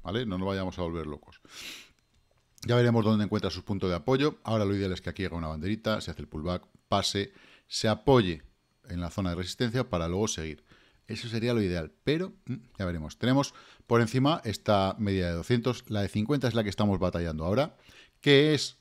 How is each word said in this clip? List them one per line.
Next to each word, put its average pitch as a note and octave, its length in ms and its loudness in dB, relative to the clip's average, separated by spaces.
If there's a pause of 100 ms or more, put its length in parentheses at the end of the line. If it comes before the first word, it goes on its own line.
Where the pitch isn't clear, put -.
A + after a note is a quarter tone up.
¿vale? A2 220 -4
No F#2+ 120 -4
nos F#2 100 -4
vayamos F#2+ 320 -4
a F2+ 40 -4
volver E2 220 -6
locos. - 360 -14 (1200)
Ya A#2+ 100 4
veremos A#2+ 300 4
dónde G#2+ 200 4
encuentra G2 260 -2
sus F#2 120 -10
puntos G2 260 -2
de F2 80 0
apoyo. C3 460 0
Ahora A2 220 0
lo G2+ 100 0
ideal G2 180 -2
es E2+ 80 -8
que - 80 -8
aquí F#2 160 -6
haga D#2+ 100 -6
una E2 120 -6
banderita, G2+ 540 -4
se - 100 -10
hace - 100 -12
el C#2+ 60 -12
pullback, F2 380 -6 (220)
pase, G2+ 460 0 (340)
se - 200 -2
apoye G#2+ 540 4 (480)
en F2 120 -6
la E2+ 80 -4
zona F#2 220 -2
de E2+ 40 -2
resistencia A#2 540 -2
para E2 180 0
luego F#2+ 200 0
seguir. D#2+ 360 -8 (440)
Eso A2 220 -10
sería A#2 240 -2
lo A#2 80 2
ideal, F2 320 -2 (100)
pero, E3 300 -2 (140)
mm, B2 80 -6 (220)
ya G2 80 -4
veremos. D#2+ 320 -6
Tenemos C3 360 2 (320)
por A#2 160 4
encima C3 420 2
esta G2 560 2
media F#2+ 280 0
de E2+ 60 -2
doscientos, A#2 560 -2
la G#2 120 0
de G2 80 -2
cincuenta B2+ 400 0
es G#2 40 -4
la A2+ 100 2
que G#2 60 -2
estamos G2+ 300 2
batallando E2+ 460 -2
ahora, A#2 320 0 (420)
que C#3+ 340 6
es - 280 -2